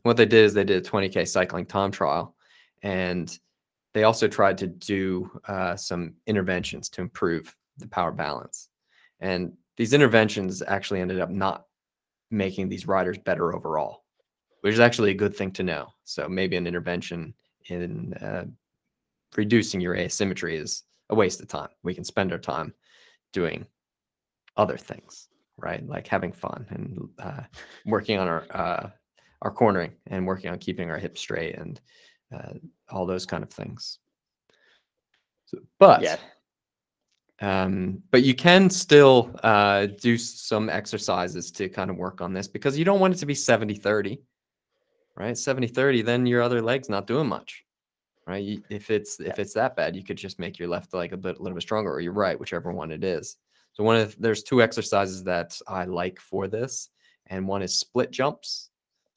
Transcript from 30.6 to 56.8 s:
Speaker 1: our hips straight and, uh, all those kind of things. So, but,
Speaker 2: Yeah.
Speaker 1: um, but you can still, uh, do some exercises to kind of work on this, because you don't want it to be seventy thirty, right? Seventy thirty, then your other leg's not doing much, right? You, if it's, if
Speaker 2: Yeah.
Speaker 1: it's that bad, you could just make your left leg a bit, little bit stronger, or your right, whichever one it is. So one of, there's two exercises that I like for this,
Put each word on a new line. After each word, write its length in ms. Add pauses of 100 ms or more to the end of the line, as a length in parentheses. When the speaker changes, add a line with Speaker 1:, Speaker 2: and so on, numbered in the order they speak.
Speaker 1:
our 80
hips 240
straight 340
and, 240 (560)
uh, 180 (360)
all 160
those 200
kind 180
of 80
things. 480 (1500)
So, 140 (200)
but, 220
Speaker 2:
Yeah. 160 (1200)
Speaker 1:
um, 600 (100)
but 120
you 100
can 360
still, 760
uh, 440
do 300
some 520
exercises 840
to 160
kind 200
of 80
work 240
on 120
this, 140
because 300
you 80
don't 140
want 140
it 40
to 80
be 100
seventy 400
thirty, 460 (920)
right? 220
Seventy 300
thirty, 340
then 240
your 160
other 200
leg's 280
not 180
doing 200
much, 380 (600)
right? 180
You, 260
if 200
it's, 300
if 80
Speaker 2:
Yeah. 140
Speaker 1:
it's 120
that 220
bad, 200
you 80
could 140
just 220
make 180
your 100
left 260
leg 200
a 40
bit, 240
little 140
bit 60
stronger, 320
or 60
your 140
right, 260
whichever 320
one 200
it 120
is. 340 (360)
So 100
one 140
of, 220
there's 240
two 180
exercises 640
that 420
I 180
like 340
for 280
this, 420 (380)